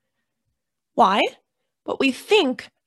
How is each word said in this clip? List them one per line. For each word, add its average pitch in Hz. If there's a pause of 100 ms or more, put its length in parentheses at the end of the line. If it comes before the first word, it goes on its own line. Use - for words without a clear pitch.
(960)
Why? 208 (640)
What -
we 269
think 311 (160)